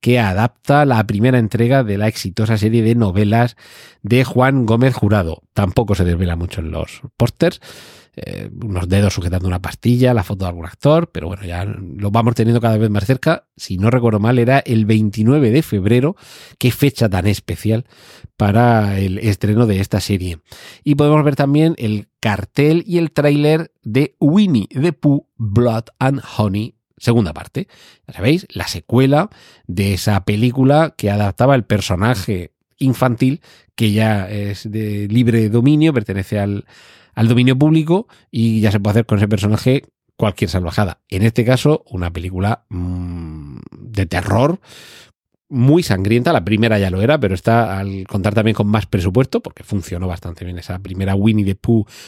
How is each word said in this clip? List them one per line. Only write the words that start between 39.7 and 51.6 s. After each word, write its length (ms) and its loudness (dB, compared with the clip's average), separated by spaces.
cualquier 340 -2
salvajada. 580 -4
En 140 -2
este 220 2
caso, 460 2
una 220 -4
película, 580 -4
mm, 880 -8
de 280 -6
terror, 540 0
muy 340 2
sangrienta. 500 0
La 120 0
primera 340 0
ya 120 0
lo 120 -2
era, 160 2
pero 160 -2
esta, 440 0
al 280 -8
contar 280 -2
también 200 2
con 140 -2
más 180 0
presupuesto, 560 0
porque 220 -16
funcionó 420 -6
bastante 380 -10
bien 140 -10
esa 200 -10
primera 360 -4
Winnie 300 2
the 120 -2
Pooh, 300 0